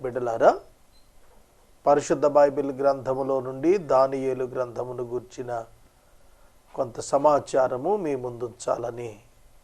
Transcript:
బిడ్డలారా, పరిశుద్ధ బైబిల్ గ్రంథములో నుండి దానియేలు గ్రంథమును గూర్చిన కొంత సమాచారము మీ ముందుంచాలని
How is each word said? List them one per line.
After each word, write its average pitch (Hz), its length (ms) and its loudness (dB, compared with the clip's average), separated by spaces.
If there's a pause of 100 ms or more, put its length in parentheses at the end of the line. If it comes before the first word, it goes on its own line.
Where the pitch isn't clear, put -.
బిడ్డలారా, 123 480 2 (1400)
పరిశుద్ధ 147 400 4
బైబిల్ 143 460 4
గ్రంథములో 135 680 0
నుండి 135 380 0
దానియేలు 135 680 0
గ్రంథమును 123 580 -6
గూర్చిన 120 500 -10 (1200)
కొంత 123 260 -6
సమాచారము 139 960 2
మీ 165 200 -2
ముందుంచాలని 120 1040 -8 (440)